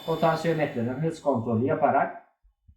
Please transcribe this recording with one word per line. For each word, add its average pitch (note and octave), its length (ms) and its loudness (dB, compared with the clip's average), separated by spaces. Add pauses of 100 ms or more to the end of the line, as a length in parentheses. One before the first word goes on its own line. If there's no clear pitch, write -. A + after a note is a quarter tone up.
potansiyometreden D#3 880 0
hız D#3+ 280 -4
kontrolü A#2+ 440 0
yaparak C#3 560 2 (540)